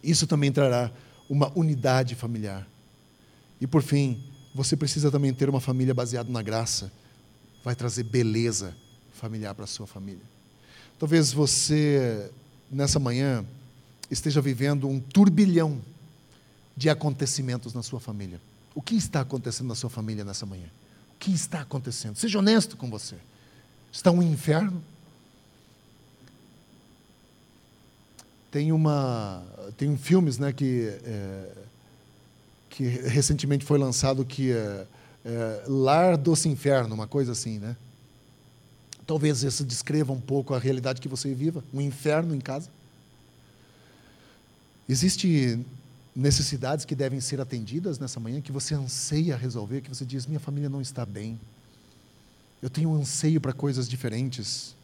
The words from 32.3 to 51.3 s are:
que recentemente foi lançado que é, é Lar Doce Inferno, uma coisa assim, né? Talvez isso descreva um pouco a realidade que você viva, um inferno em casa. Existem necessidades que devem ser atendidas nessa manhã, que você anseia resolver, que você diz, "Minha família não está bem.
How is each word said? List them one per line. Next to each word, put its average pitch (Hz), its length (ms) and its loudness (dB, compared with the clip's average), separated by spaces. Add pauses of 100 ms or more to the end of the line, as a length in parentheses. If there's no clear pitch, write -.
que - 140 -6
recentemente 139 800 2
foi 147 140 4
lançado 135 460 2
que 131 280 -2
é, 101 340 -4 (380)
é 113 420 -4
Lar 143 500 6
Doce 156 320 4
Inferno, 131 460 2
uma 107 140 -6
coisa 135 240 0
assim, 110 260 -6
né? 110 180 -8 (1300)
Talvez 147 360 2
isso 139 220 -2
descreva 135 480 -2
um 131 80 -4
pouco 135 340 -2
a 127 40 0
realidade 131 420 -2
que 143 80 -8
você 131 260 -4
viva, 156 280 -2 (120)
um 135 60 -4
inferno 151 540 0
em 135 60 -2
casa. 139 300 -8 (2250)
Existem 131 760 2 (520)
necessidades 139 680 0
que - 100 -4
devem 135 260 -2
ser 127 180 -6
atendidas 127 600 -6
nessa 127 200 -8
manhã, 120 220 -6
que 143 120 -10
você 143 220 -4
anseia 147 640 -2
resolver, 120 460 -6
que 131 80 -16
você 131 160 -10
diz, 127 200 -8
"Minha 151 140 -4
família 143 300 -4
não 139 100 -6
está 123 240 -6
bem. 107 340 -8 (1200)